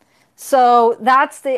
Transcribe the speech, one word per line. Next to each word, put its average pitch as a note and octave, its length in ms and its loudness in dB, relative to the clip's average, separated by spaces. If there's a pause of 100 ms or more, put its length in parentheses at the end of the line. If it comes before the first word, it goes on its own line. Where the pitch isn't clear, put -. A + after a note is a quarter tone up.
(360)
So A#3+ 640 0
that's C4 400 -2
the, C4+ 180 -6